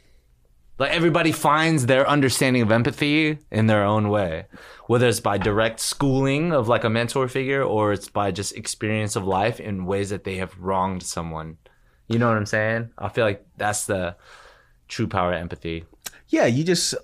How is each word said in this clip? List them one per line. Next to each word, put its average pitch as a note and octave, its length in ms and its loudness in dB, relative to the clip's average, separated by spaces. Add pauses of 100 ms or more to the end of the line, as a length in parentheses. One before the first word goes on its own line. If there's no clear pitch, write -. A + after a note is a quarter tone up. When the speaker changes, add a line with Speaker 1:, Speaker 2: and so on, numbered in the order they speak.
(260)
Speaker 1:
<clears throat> - 520 -20
like, C#3 140 0
everybody E3 400 2
finds D#3 540 2
their C3+ 220 4
understanding C3+ 540 4
of G#2+ 100 2
empathy D3 680 2 (120)
in A2 160 2
their G#2+ 180 4
own G#2+ 240 2
way, F#2 380 0 (400)
whether A#2+ 220 4
it's A2+ 120 0
by G#2 180 0
direct G#2+ 420 0
schooling C#3 720 0
of, B2 160 0
like, A2+ 160 2
a A2+ 60 2
mentor A#2+ 380 0
figure C3+ 340 -2
or G#2+ 300 0
it's G2 160 -4
by G2+ 220 -2
just F#2+ 260 -6
experience G#2+ 600 -4
of G#2 80 -4
life F#2+ 360 0
in G2 260 -6
ways G2 240 -2
that G2 140 -8
they F#2+ 120 -6
have F#2 220 -8
wronged F#2 440 -2
someone. D#2+ 540 -10 (520)
You A2+ 100 0
know A#2+ 100 2
what A2+ 80 2
I'm G#2+ 100 -2
saying? A2+ 520 -2
I G2+ 100 -6
feel A#2 160 0
like G#2 200 -2 (120)
that's G#2 300 -4
the F#2 300 -4 (720)
true A2 200 -4
power F2+ 240 0
of E2+ 80 -2
empathy. E2 440 -8 (440)
Speaker 2:
Yeah, D#4 180 2
you B2+ 160 2
just, E3+ 420 0